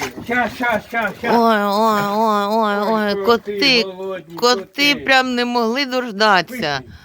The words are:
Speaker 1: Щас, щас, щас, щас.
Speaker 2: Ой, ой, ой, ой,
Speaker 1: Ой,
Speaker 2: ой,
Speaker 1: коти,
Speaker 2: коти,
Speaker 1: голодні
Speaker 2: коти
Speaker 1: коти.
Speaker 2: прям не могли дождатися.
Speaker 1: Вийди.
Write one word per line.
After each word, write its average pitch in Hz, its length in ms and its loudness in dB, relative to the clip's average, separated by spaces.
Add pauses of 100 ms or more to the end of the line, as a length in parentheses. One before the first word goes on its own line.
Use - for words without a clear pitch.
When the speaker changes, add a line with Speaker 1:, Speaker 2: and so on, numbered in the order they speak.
(260)
Speaker 1:
Щас, 240 300 -2
щас, 240 320 -2
щас, 214 320 -4
щас. - 160 2
Speaker 2:
Ой, 226 280 4
ой, 208 380 2 (100)
ой, 208 360 0
ой, 208 460 0
Speaker 1:
Ой, 208 220 0
Speaker 2:
ой, 196 100 -4
Speaker 1:
коти, 220 340 2
Speaker 2:
коти, 254 240 4
Speaker 1:
голодні 185 520 -10
Speaker 2:
коти 240 240 2 (340)
Speaker 1:
коти. - 20 -4
Speaker 2:
прям 254 400 0
не 240 100 -2
могли 240 400 0
дождатися. 214 960 0
Speaker 1:
Вийди. - 140 -16 (120)